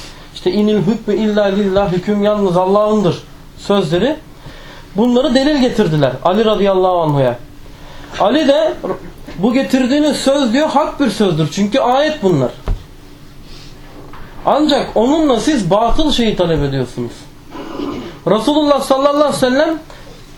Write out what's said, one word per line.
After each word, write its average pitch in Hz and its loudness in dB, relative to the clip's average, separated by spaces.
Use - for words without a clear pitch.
İşte - -2
inil 208 2
hükmü 202 0
illa 208 0
lillah, 196 0
hüküm 202 0
yalnız 202 2
Allah'ındır 202 2
sözleri. 196 0
Bunları 240 2
delil 269 4
getirdiler 160 2
Ali 202 2
radıyallahu 190 2
anhu'ya. 139 2
Ali 254 2
de 311 2
bu 220 0
getirdiğiniz 269 2
söz 269 0
diyor 302 2
hak 302 0
bir 262 2
sözdür. 160 0
Çünkü 208 0
ayet 285 0
bunlar. 147 2
Ancak 277 2
onunla 262 2
siz 214 0
batıl 233 4
şeyi 226 2
talep 165 0
ediyorsunuz. 127 -4
Resulullah 285 2
sallallahu 277 2
aleyhi 294 2
ve - -4
sellem 294 2